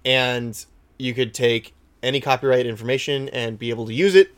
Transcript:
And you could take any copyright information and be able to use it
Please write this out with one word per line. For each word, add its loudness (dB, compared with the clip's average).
And 0
you -6
could -2
take 0
any -2
copyright 2
information -4
and -6
be -6
able -6
to -8
use 2
it 6